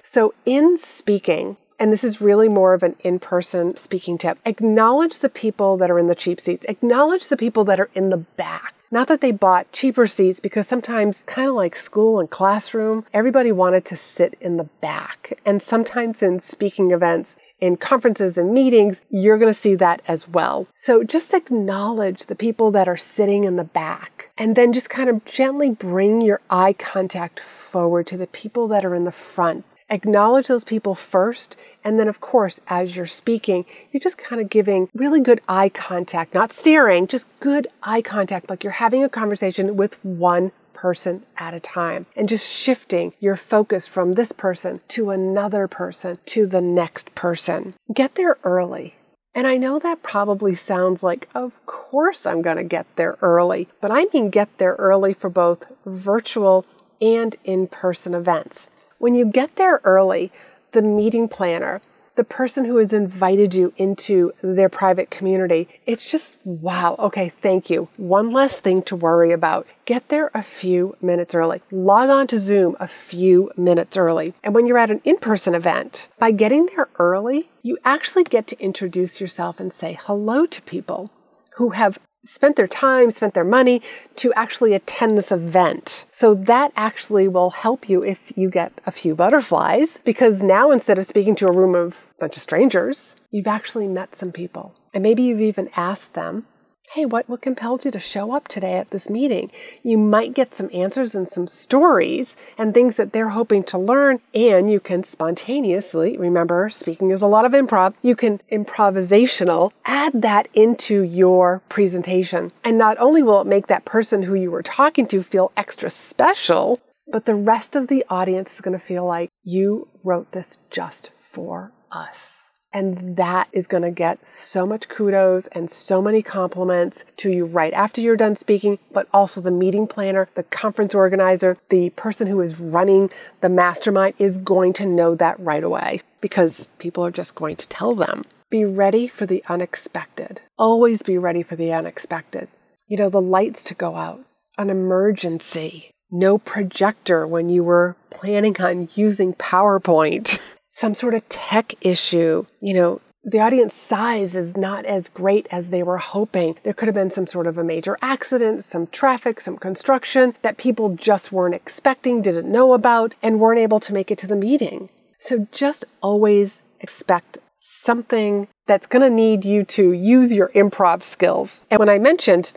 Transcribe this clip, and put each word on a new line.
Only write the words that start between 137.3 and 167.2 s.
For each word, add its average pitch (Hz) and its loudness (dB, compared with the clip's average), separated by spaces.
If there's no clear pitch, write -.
going 156 -8
to - -16
tell 233 -4
them. - -4
Be 214 0
ready 196 2
for - -8
the 185 -4
unexpected. - -10
Always 226 4
be 185 -2
ready 175 -2
for 170 -10
the 165 -4
unexpected. - -8
You 208 -6
know, 202 2
the 190 2
lights 190 0
to - -12
go 165 -6
out, 165 -12
an 202 -4
emergency, 185 -2
no 190 2
projector 190 -2
when 165 -2
you 175 2
were 175 2
planning 208 -2
on 175 -2
using 202 0
PowerPoint. 185 2
<laughs> - -20
some 214 -4
sort 240 -2
of 226 -4
tech - -4
issue, 170 0
you 196 -4
know, 175 2
the 214 -2
audience 226 2
size 208 -4
is 180 -6
not 196 -6
as 196 -6
great 196 0
as 180 -8
they 180 -2
were 180 -2
hoping. 180 -4
There 214 -4
could - -4
have 214 -2
been 190 0
some 185 -6
sort 175 -6
of 165 -4
a 170 -4
major 165 -4
accident, 240 -2
some 170 -8
traffic, 247 -2
some 185 -12
construction 254 0
that 220 -4
people 220 0
just 202 0
weren't 180 0
expecting, 247 -2
didn't 180 -2
know 247 6
about, 233 2
and 220 2
weren't 226 4
able 214 2
to - -10
make 196 -4
it 202 -4
to 196 -14
the 208 -2
meeting. 208 -2
So 220 -4
just 285 -4
always 202 2
expect - -4